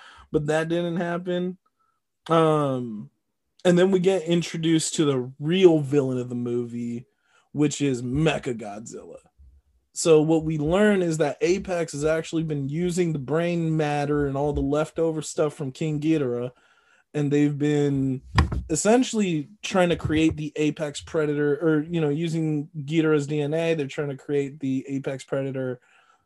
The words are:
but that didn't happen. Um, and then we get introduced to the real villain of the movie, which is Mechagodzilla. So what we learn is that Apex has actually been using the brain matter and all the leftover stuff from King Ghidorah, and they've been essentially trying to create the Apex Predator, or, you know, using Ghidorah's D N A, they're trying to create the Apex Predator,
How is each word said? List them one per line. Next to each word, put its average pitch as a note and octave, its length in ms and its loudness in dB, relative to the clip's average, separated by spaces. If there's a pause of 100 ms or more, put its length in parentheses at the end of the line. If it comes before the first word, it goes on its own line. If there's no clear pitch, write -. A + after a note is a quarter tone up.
(320)
but D#3 160 0
that D#3+ 220 0
didn't E3+ 280 -2
happen. F3+ 600 -4 (720)
Um, C#3+ 800 2 (560)
and F3 120 6
then F#3 140 6
we F#3+ 80 4
get F#3 240 2
introduced E3 720 0
to D#3+ 100 2
the C3 340 0
real E3 400 6
villain C3+ 380 0
of B2 120 -6
the B2 60 -8
movie, A#2+ 720 -6 (460)
which D3 300 0
is C3 200 0
Mechagodzilla. A#2 1160 -4 (760)
So D#3+ 280 6
what D#3 240 2
we D#3 120 -2
learn F#3 440 4
is E3 160 0
that D3 240 0
Apex F3 500 0
has C#3+ 140 -4
actually D#3+ 380 -2
been C#3+ 260 -4
using E3+ 420 0
the D#3 80 -2
brain D#3+ 560 0
matter D3 500 0
and C3+ 120 -2
all C#3+ 160 0
the C#3+ 80 -2
leftover D#3 600 -2
stuff D3+ 320 -2
from C3+ 200 -8
King D#3 260 -4
Ghidorah, C3 520 0 (600)
and D3 160 -2
they've D3 280 2
been C#3+ 640 0 (480)
essentially G3 800 2 (120)
trying F3+ 280 2
to D#3+ 80 0
create D#3+ 400 0
the D3+ 180 -8
Apex D3+ 460 -2
Predator, D3 600 0
or, D#3 220 2
you E3+ 160 -4
know, D#3 80 2
using D#3 680 -2
Ghidorah's D3+ 500 2
D D3+ 140 -2
N C#3+ 120 -2
A, E3 200 0
they're D3+ 140 -2
trying C#3+ 220 -6
to C3+ 60 -8
create C#3+ 460 -4
the C3 260 -2
Apex C#3 380 -6
Predator, C3 560 -4 (440)